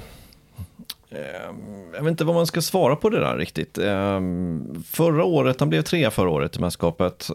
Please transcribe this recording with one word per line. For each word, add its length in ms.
Ehm, 840
jag 100
vet 80
inte 120
vad 120
man 120
ska 140
svara 340
på 140
det 100
där 180
riktigt. 400
Ehm, 1080
förra 360
året, 360
han 100
blev 120
trea 300
förra 180
året 280
i 20
mästerskapet, 760